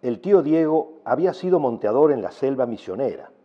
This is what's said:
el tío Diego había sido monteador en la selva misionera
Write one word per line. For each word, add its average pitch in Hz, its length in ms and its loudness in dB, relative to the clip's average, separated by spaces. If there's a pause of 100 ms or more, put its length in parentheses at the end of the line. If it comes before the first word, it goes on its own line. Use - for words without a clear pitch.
el 120 200 -6
tío 190 200 4
Diego 156 520 0 (100)
había 160 300 0
sido 180 260 0
monteador 127 520 2
en 120 120 -2
la 90 80 -6
selva 131 340 -2
misionera 113 640 -8 (160)